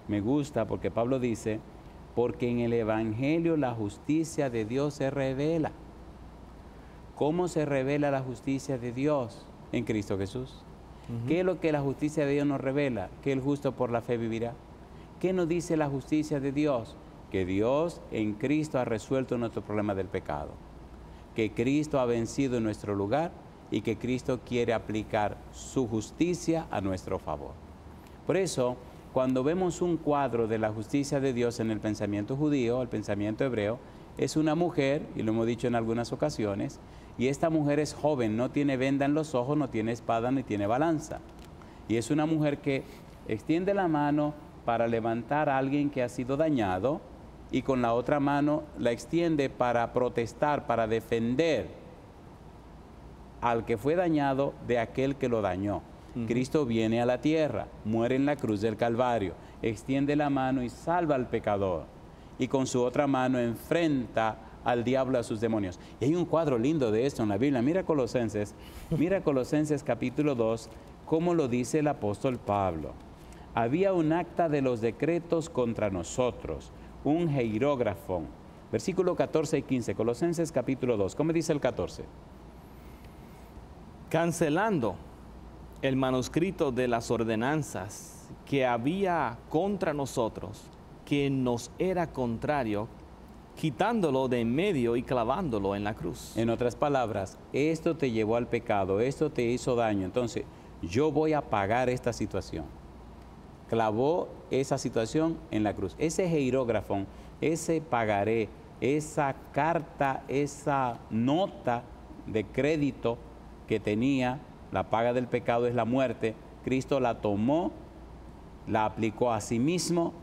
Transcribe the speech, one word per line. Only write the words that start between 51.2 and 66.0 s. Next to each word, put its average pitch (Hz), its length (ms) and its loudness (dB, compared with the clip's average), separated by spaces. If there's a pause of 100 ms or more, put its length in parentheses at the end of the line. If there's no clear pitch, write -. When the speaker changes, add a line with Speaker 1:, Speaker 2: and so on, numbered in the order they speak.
Speaker 1:
al 117 240 2
que 117 140 0
fue 139 160 2
dañado 143 580 2 (140)
de 120 120 2
aquel 135 380 0
que 135 120 0
lo 117 140 2
dañó. 95 400 0 (340)
Speaker 2:
Ujú. 117 100 -2
Speaker 1:
Cristo 127 400 2
viene 113 340 2
a 120 60 2
la 123 140 2
tierra, 151 480 2 (160)
muere 117 320 2
en 135 100 2
la 147 100 2
cruz 110 240 0
del 107 160 0
Calvario, 117 580 2 (280)
extiende 135 540 0
la 147 120 2
mano 131 340 0
y 120 60 -2
salva 160 460 0
al 127 140 0
pecador, 98 560 0 (540)
y 127 100 0
con 131 180 2
su 123 160 2
otra 127 240 2
mano 131 320 2
enfrenta 117 1000 0 (260)
al 120 180 2
diablo, 127 360 2
a 117 40 2
sus 113 180 -4
demonios. 107 380 0 (220)